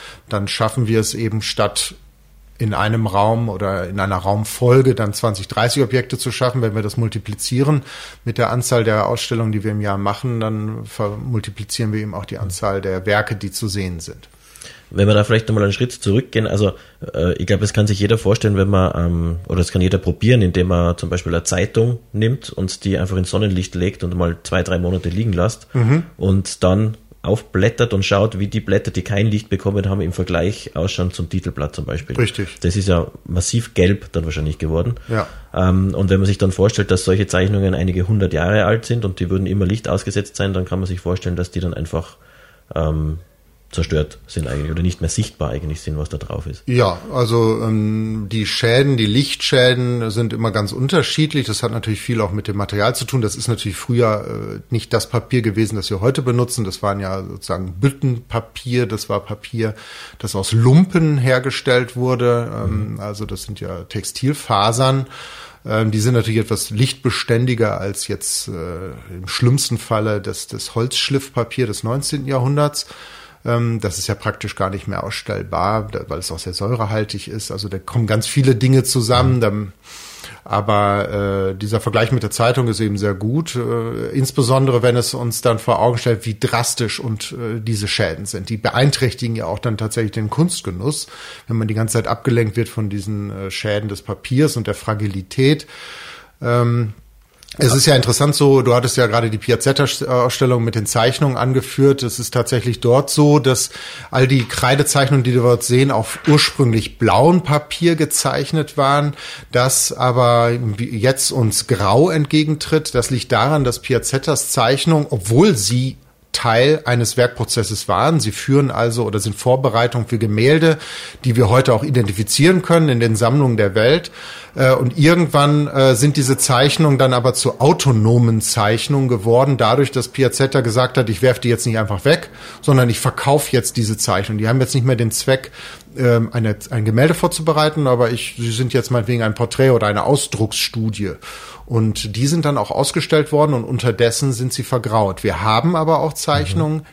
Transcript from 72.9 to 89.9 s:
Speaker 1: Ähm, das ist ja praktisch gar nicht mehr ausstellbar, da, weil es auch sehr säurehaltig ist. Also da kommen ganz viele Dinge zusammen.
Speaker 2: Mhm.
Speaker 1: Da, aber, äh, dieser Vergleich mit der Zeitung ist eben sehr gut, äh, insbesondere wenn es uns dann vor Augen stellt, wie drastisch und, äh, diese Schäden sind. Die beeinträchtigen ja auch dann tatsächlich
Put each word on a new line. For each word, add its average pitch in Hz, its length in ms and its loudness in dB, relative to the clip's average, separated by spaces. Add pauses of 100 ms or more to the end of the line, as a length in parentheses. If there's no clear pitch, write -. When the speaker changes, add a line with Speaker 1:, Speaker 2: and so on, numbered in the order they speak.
Speaker 1:
Ähm, 117 360 0
das 101 180 -4
ist 95 100 -8
ja 104 80 0
praktisch - 400 -6
gar 95 140 -2
nicht 98 180 -8
mehr 95 160 -4
ausstellbar, 101 880 -4
da, - 160 -8
weil 76 100 -6
es - 140 -8
auch 85 80 -10
sehr 92 140 -8
säurehaltig 107 760 -4
ist. - 240 -10
Also 101 160 -8
da 95 100 -8
kommen 113 300 -2
ganz 110 180 0
viele 131 300 2
Dinge 127 260 4
zusammen. 127 540 2
Speaker 2:
Mhm. 123 40 2
Speaker 1:
Da, 107 120 2 (920)
aber, 101 1080 0
äh, 95 60 -6
dieser 107 240 -2
Vergleich 110 300 0
mit 123 140 0
der 104 80 -4
Zeitung 120 360 2
ist 107 120 -2
eben 104 180 0
sehr 101 160 0
gut, 120 400 -4
äh, 117 560 -4
insbesondere 131 720 2
wenn 120 140 4
es 120 180 -2
uns 120 260 -4
dann 117 200 2
vor 117 200 0
Augen 117 180 2
stellt, 117 280 -2
wie 110 120 -6
drastisch 120 640 -2
und, 110 320 -6
äh, 117 280 -8
diese 107 280 -4
Schäden 87 380 -2
sind. 98 220 -8
Die 113 80 -4
beeinträchtigen 123 800 0
ja 110 100 -6
auch 101 140 -6
dann 113 160 -2
tatsächlich 110 360 -4